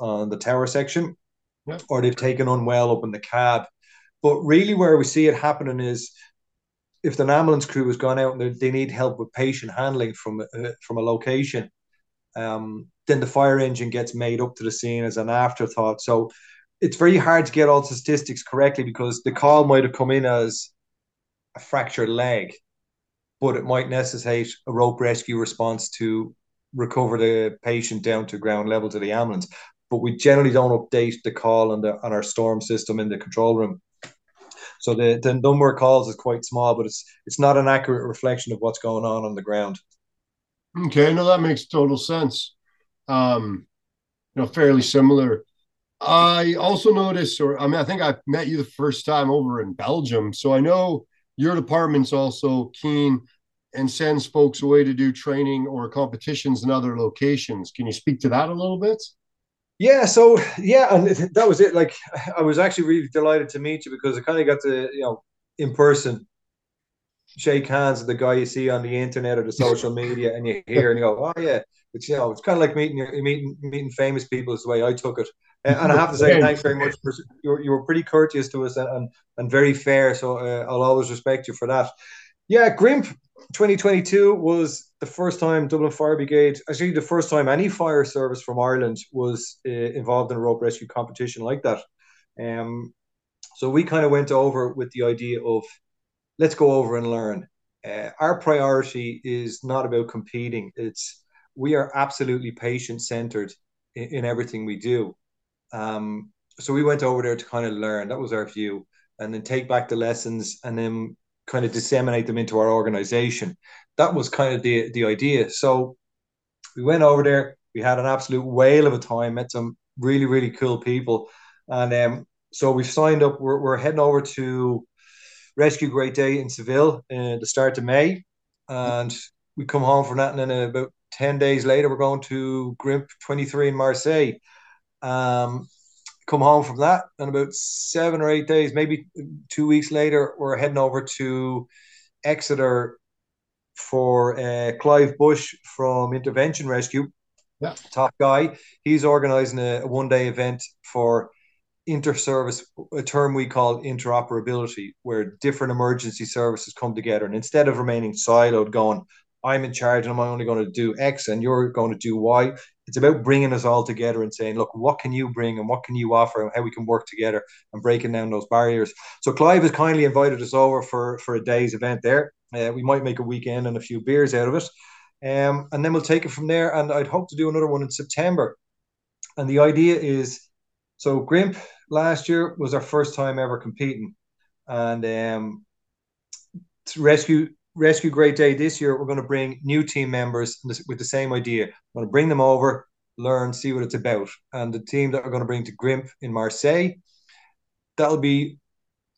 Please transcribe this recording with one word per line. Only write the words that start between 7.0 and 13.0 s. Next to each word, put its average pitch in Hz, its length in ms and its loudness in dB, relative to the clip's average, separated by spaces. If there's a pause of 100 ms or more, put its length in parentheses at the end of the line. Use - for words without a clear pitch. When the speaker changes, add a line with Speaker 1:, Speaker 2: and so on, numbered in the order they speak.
Speaker 1:
if - 160 -2
an 135 120 2
ambulance 151 360 4
crew 131 220 -2
has 123 80 0
gone 131 240 -2
out 131 100 2
and 131 100 -8
they, 123 100 -2
they 127 200 -2
need 131 180 -2
help 127 300 -4
with 113 140 -10
patient 127 400 -4
handling 123 420 -4
from, 107 260 -10
uh, 120 280 -10 (140)
from 117 160 -8
a 113 40 -4
location, 120 680 -2 (680)
um, 110 500 -10 (220)